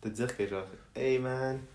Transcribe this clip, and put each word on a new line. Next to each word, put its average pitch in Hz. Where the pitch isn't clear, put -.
de 113
dire 117
que, 101
genre, 95
hey, 131
man, 131